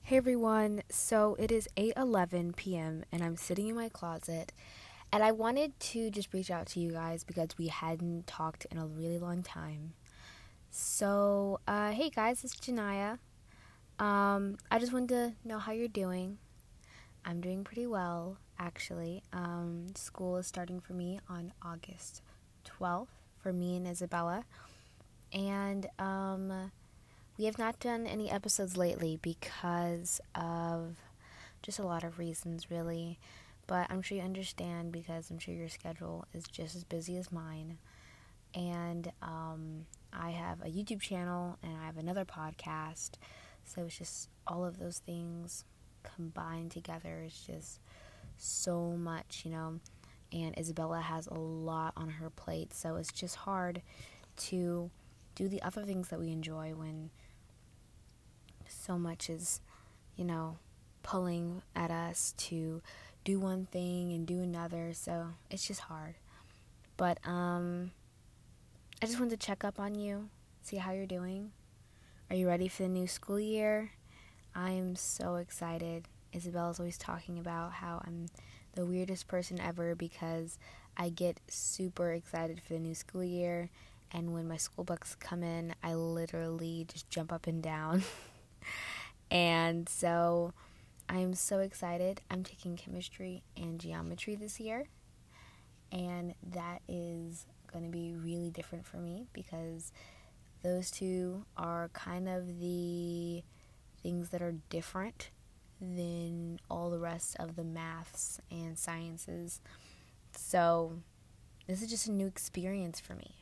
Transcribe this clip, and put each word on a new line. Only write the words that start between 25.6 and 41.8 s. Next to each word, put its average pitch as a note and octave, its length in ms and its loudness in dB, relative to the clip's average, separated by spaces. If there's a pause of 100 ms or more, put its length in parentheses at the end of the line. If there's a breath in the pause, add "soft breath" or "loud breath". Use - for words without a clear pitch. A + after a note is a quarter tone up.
um, F#3+ 720 0 (640 loud breath)
we G#3+ 100 2
have G#3+ 120 2
not A3+ 220 0
done A#3 260 0
any G#3+ 240 0
episodes G3 460 2
lately E3 440 4
because F3 1000 0 (160)
of E3+ 640 0 (640 loud breath)
just - 180 -6
a G3+ 40 0
lot E3+ 200 0
of E3 120 -6
reasons, E3 540 -4
really. E3 480 -2 (480 loud breath)
But F3+ 240 4
I'm F#3 120 0
sure G3 140 -2
you F#3 60 0
understand F3 720 -2
because E3 380 -6
I'm E3 100 -6
sure F3 120 -6
your E3+ 160 -4
schedule E3 640 -6
is E3+ 120 -8
just E3 320 -6
as F3 80 -8
busy E3+ 320 -4
as F3+ 160 -4
mine. D#3+ 460 -6 (760 loud breath)
And, F3 560 -2 (100)
um, D#3+ 640 -6 (260)
I E3+ 180 -4
have E3+ 320 -4
a - 40 -6
YouTube G3 340 -2
channel F3+ 600 -2
and D#3+ 160 -6
I D#3+ 100 -6